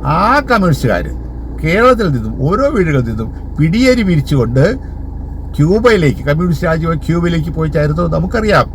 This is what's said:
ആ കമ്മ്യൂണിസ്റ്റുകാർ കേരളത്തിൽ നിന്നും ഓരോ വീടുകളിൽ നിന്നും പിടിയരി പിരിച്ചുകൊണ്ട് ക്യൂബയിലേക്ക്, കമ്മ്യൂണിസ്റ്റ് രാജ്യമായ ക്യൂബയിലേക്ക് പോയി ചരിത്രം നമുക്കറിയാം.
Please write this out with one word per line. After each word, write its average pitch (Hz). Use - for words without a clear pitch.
ആ 202
കമ്മ്യൂണിസ്റ്റുകാർ 165
കേരളത്തിൽ 220
നിന്നും 120
ഓരോ 220
വീടുകളിൽ 160
നിന്നും 113
പിടിയരി 240
പിരിച്ചുകൊണ്ട് 147
ക്യൂബയിലേക്ക്, 185
കമ്മ്യൂണിസ്റ്റ് 156
രാജ്യമായ 165
ക്യൂബയിലേക്ക് 170
പോയി 156
ചരിത്രം 156
നമുക്കറിയാം. 185